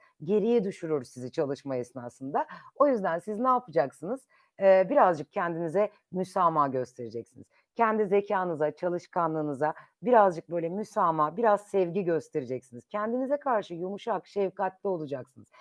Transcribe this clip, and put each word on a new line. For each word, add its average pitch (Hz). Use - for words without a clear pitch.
geriye 214
düşürür 156
sizi 123
çalışma 139
esnasında. 131
O 294
yüzden 190
siz 208
ne 254
yapacaksınız? 185
Ee, 190
birazcık 190
kendinize 170
müsamaha 170
göstereceksiniz. 120
Kendi 220
zekanıza, 180
çalışkanlığınıza 160
birazcık 196
böyle 165
müsamaha, 170
biraz 208
sevgi 190
göstereceksiniz. 131
Kendinize 247
karşı 226
yumuşak, 190
şefkatli 190
olacaksınız. 139